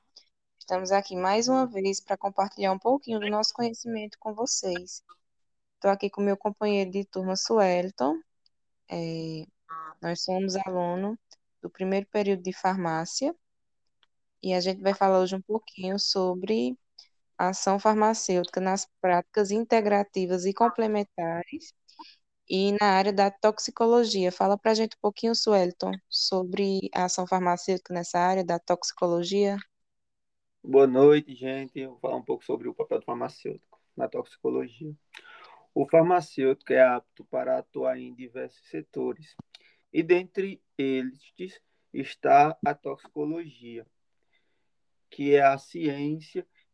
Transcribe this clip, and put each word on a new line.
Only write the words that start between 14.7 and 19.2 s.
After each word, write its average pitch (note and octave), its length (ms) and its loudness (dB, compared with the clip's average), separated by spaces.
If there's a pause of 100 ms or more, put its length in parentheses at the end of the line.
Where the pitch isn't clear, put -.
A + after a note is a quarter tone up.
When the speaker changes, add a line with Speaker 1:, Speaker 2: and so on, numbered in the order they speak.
Speaker 1:
vai G3 140 2
falar F#3+ 240 4
hoje F#3 160 0
um F#3+ 60 -8
pouquinho G3 580 -6
sobre G3 760 -2 (640)
a F3+ 120 0
ação F#3+ 280 0
farmacêutica G#3+ 840 0
nas F#3+ 300 -2 (100)
práticas F#3+ 520 0